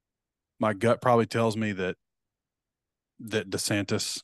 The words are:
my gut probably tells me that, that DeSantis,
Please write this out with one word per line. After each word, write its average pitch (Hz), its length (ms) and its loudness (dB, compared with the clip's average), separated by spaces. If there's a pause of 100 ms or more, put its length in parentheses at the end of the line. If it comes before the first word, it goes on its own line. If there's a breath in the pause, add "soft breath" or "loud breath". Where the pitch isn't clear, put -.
(600)
my 107 140 2
gut 113 280 2
probably 117 240 4
tells 113 320 0
me 107 160 -2
that, 92 220 -2 (1200)
that 107 300 -4
DeSantis, 101 760 -4